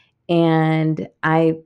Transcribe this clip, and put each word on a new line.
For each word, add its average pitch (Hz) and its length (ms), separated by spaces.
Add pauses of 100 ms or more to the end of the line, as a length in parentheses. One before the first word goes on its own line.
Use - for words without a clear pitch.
(300)
And 160 760 (160)
I, 160 320 (100)